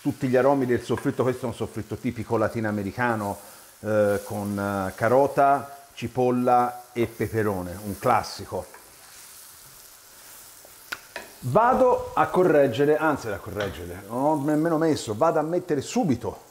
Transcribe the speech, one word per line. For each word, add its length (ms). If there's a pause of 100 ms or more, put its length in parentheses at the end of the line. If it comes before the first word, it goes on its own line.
tutti 280
gli 80
aromi 280
del 180
soffritto. 420
Questo 220
è 20
un 60
soffritto 420
tipico 400
latinoamericano, 1000 (420)
eh, 440
con, 320 (320)
eh, 60
carota, 840 (180)
cipolla 1000
e 140
peperone, 800
un 140
classico. 680 (2750)
Vado 760
a 140
correggere, 680
anzi 300
a 120
correggere, 680
non 160
ho 220
nemmeno 340
messo, 380
vado 240
a 20
mettere 380
subito 720